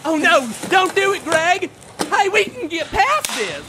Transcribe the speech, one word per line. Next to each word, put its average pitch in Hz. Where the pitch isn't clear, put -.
Oh 320
no, 311
don't 370
do 392
it, 370
Greg! 330
Hey, 403
we 403
can 494
get 311
past 523
this! 160